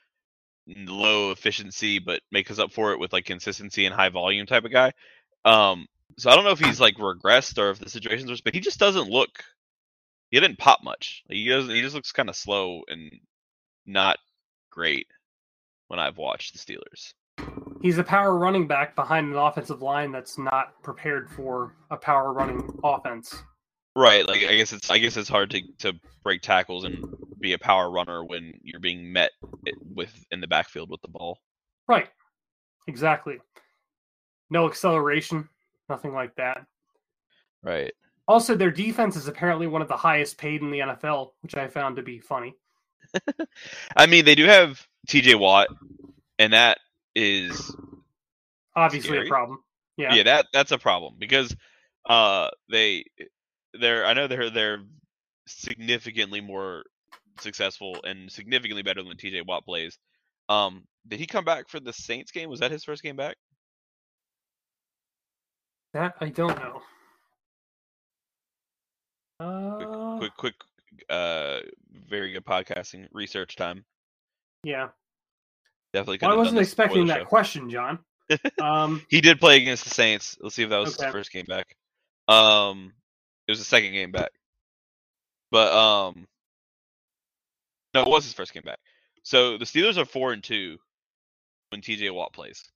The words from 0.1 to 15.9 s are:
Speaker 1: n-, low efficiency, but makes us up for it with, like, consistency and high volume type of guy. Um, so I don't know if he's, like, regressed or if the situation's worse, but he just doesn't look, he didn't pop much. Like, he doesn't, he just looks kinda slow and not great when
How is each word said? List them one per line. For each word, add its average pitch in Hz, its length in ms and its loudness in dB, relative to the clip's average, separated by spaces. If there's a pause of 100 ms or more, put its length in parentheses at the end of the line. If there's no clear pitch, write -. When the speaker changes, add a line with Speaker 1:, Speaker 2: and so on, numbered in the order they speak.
Speaker 1:
n-, 98 180 -18
low 101 440 0
efficiency, 101 680 -4
but 90 220 -6 (100)
makes 98 200 -2
us 104 80 -10
up 104 140 -2
for 107 200 -2
it 67 80 -4
with, 90 120 -8
like, 92 120 -4
consistency 98 600 -8
and 92 80 -4
high 95 160 2
volume 95 360 -4
type 117 180 0
of 117 80 -10
guy. 131 200 4 (540)
Um, 101 400 4 (320)
so 123 100 0
I 127 60 12
don't 190 100 6
know 202 60 4
if 165 80 2
he's, 127 220 0
like, 107 160 6
regressed 98 600 2
or 101 140 2
if 95 80 -6
the 98 100 -16
situation's 113 420 -8
worse, 120 120 -10
but 113 120 -4
he 185 60 -4
just 349 180 -6
doesn't 190 300 2
look, 117 340 -2 (880)
he 123 100 2
didn't 160 180 0
pop - 240 6
much. - 460 -12
Like, - 80 -10
he 110 120 -4
doesn't, 127 260 -2
he 117 60 0
just 135 140 -6
looks 143 180 -10
kinda 117 220 -4
slow 95 540 -6
and 80 220 -14 (760)
not 95 320 2 (520)
great 80 360 -4 (840)
when 90 100 -10